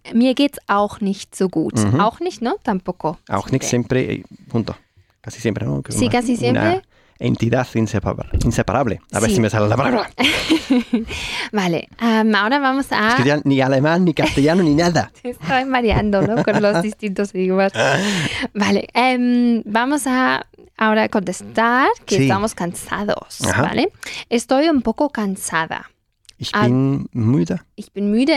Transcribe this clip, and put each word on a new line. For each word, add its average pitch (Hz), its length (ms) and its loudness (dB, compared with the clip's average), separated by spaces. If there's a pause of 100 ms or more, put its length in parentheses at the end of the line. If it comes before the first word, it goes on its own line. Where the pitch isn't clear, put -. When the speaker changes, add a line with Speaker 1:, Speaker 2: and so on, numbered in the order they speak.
(120)
Speaker 1:
Mir 247 220 4
geht's 277 320 0
auch 202 340 0
nicht 196 340 -6
so 190 140 0
gut. 160 300 -2
Speaker 2:
Ujú. 107 220 2
Speaker 1:
Auch 214 200 0
nicht, 359 220 -6
¿no? 269 200 -2
Tampoco. 185 560 -6 (100)
Speaker 2:
Auch - 220 -4
nicht 131 140 -2
Speaker 1:
Siempre. 123 400 0
Speaker 2:
siempre, 101 180 -6
eh, - 20 -16 (280)
junto. 113 240 -2 (440)
Casi - 200 -16
siempre, - 260 -2
¿no? 139 160 -4
Que - 100 -10
Speaker 1:
Sí, - 120 0
Speaker 2:
una, 226 80 0
Speaker 1:
casi 240 240 0
siempre. - 320 0
Speaker 2:
una 370 140 0 (360)
entidad 123 560 0
insepara-, 107 540 -2 (160)
inseparable. 117 560 0 (120)
A - 80 0
ver 226 100 2
Speaker 1:
Sí. 196 60 2
Speaker 2:
si 120 40 4
me 110 80 4
sale 104 200 2
la 107 80 2
palabra. 208 400 0
Speaker 1:
<laughs> - 1400 -2
Vale, 180 360 -2 (100)
am, 220 360 2
ahora 220 240 2
vamos 269 340 0
a 214 180 2
Speaker 2:
Es 240 60 4
que - 80 2
ya 147 200 2
ni 139 160 2
alemán, 143 440 2
ni 165 100 2
castellano, 156 480 2
ni 147 120 4
nada. 165 420 2
Speaker 1:
<laughs> - 60 -20
Te 247 80 -8
estoy 254 340 -2
mareando, 214 580 2
¿no? 208 200 0
Con 208 180 2
los 202 220 2
Speaker 2:
<laughs> - 0 -
Speaker 1:
distintos 202 520 -4
idiomas. 185 380 2 (800)
Vale, 202 420 0
em, 247 680 2
vamos 247 420 -2
a 254 400 0 (300)
ahora 214 320 2
contestar 226 800 0 (160)
que - 120 0
Speaker 2:
Sí. 233 80 4
Speaker 1:
estamos 202 300 0
cansados, - 920 -6
Speaker 2:
Ajá. - 160 0
Speaker 1:
¿vale? - 300 0 (360)
Estoy 269 400 0
un 277 140 2
poco 277 280 0
cansada. 190 800 -4 (480)
Speaker 2:
Ich - 160 -8
Speaker 1:
Ah. 104 100 2
Speaker 2:
bin 135 480 2
müde. 151 480 0 (160)
Speaker 1:
Ich - 160 -16
bin 202 180 -2
müde 262 260 2